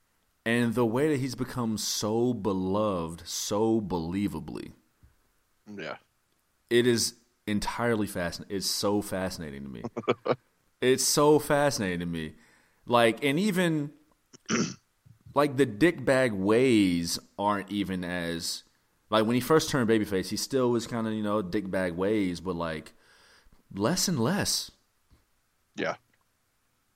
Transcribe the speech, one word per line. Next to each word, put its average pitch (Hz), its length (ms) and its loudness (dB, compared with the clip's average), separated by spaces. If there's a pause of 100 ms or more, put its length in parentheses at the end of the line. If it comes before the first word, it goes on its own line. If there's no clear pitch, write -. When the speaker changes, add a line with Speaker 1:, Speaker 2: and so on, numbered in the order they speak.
(460)
Speaker 1:
and 117 300 2
the 123 100 4
way 127 240 2
that 143 100 2
he's 127 160 -4
become 117 440 -4
so 113 540 0
beloved, 92 960 -2
so 113 540 2
believably. 82 920 -4 (960)
Speaker 2:
Yeah. 92 300 -10 (720)
Speaker 1:
It 120 180 4
is 117 280 2 (320)
entirely 107 600 -2
fascin-, 87 420 -6
it's 98 180 -4
so 101 340 0
fascinating 87 600 -6
to 69 60 -12
me. 60 180 -12
Speaker 2:
<laughs> - 480 -4 (480)
Speaker 1:
It's 131 200 4
so 151 340 6
fascinating 131 640 0
to 87 80 -4
me. 80 260 -6 (540)
Like, 117 360 4
and 143 160 0
even, 170 520 0 (580)
<clears throat> - 840 -8
like, 143 200 2
the 135 120 4
dickbag 131 680 2
ways 98 840 4 (180)
aren't 101 320 0
even 95 340 -4
as, 85 600 -6 (480)
like, 107 160 4
when 120 80 2
he 123 60 2
first 156 280 4
turned 127 180 2
babyface, 101 420 2
he 107 80 -4
still 127 340 0
was 117 160 0
kinda, 110 260 -4
you 110 80 -4
know, 104 220 0
dickbag 92 520 -2
ways, 92 440 0
but, 87 160 -6
like, 80 380 -6 (800)
less 110 360 0
and 165 120 0
less. 165 520 -2 (1040)
Speaker 2:
Yeah. - 220 -4 (1000)